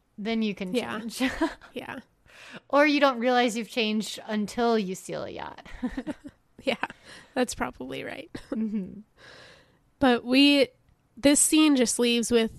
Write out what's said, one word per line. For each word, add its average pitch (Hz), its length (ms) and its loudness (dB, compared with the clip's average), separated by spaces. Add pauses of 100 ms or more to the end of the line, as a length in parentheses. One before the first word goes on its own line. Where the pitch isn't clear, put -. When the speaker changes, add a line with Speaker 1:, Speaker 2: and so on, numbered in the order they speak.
(180)
Speaker 1:
then 226 240 -2
you 208 140 -2
can 190 180 -6
Speaker 2:
Yeah. 220 260 -4
Speaker 1:
change. 226 220 -10 (320)
<laughs> - 200 -20
Speaker 2:
Yeah. - 260 -12 (680)
Speaker 1:
Or 285 160 4
you 294 160 2
don't 262 180 4
realize 247 380 2
you've 226 120 -6
changed 214 560 -2
until 220 540 0
you 185 160 -4
steal 156 300 -8
a - 60 -10
yacht. - 360 -12 (160)
<laughs> 262 320 -8 (480)
Speaker 2:
Yeah, - 120 -2 (600)
that's 254 200 -2
probably 247 480 -8
right. - 260 -14 (140)
<laughs> - 100 -20
Speaker 1:
Mm-hmm. 214 460 -6 (1000)
Speaker 2:
But 247 240 4
we, 277 440 6 (500)
this 285 220 4
scene 311 360 4
just 240 240 0
leaves 233 320 0
with 226 280 2